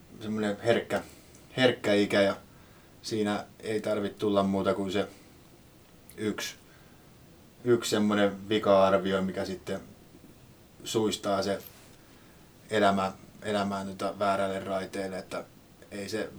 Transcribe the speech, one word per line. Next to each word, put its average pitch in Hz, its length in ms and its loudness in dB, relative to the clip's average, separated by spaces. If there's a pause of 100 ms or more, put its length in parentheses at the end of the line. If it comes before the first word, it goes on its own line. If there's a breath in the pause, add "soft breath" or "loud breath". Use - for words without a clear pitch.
(220)
semmonen 107 400 -4
herkkä, 110 400 0 (560 loud breath)
herkkä 120 360 2
ikä 101 280 4
ja 98 140 4 (680 loud breath)
siinä 104 440 -2 (140)
ei 107 220 -4
tarvit 104 360 -4
tulla 101 260 2
muuta 98 300 2
kuin 98 180 -4
se 95 160 0 (1080 loud breath)
yksi, - 380 -4 (1080 loud breath)
yksi 120 260 2
semmonen 101 600 2
vika-arvio, 95 720 4
mikä 95 240 -2
sitten 95 340 -8 (1040)
suistaa 101 600 0
se 98 160 -2 (1080 loud breath)
elämä, 98 420 2 (300)
elämään 101 460 -2
tota 98 320 -6
väärälle 98 400 0
raiteelle, 95 580 -6
että 90 260 -10 (480)
ei 101 180 -10
se 107 300 -6